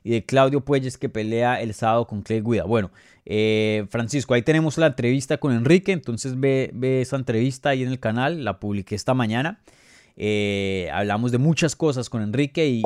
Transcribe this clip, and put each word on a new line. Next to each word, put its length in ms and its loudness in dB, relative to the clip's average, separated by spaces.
Y 80 -6
de 160 -2
Claudio 380 2
Puelles 340 -2
que 100 -4
pelea 540 0
el 100 -4
sábado 360 0
con 140 -6
Clay 180 -2
Guida. 240 0
Bueno, 260 0
eh, 640 0
Francisco, 440 -2
ahí 80 4
tenemos 340 2
la 120 4
entrevista 500 0
con 140 0
Enrique. 400 4
Entonces 480 -6
ve, 340 0
ve 260 0
esa 140 -4
entrevista 540 -2
ahí 160 0
en 60 -2
el 100 -6
canal. 440 -2
La 140 -4
publiqué 380 -4
esta 180 -2
mañana. 460 -2
Eh, 760 0
hablamos 380 0
de 80 2
muchas 380 2
cosas 340 -2
con 120 -4
Enrique 440 0
y, 200 0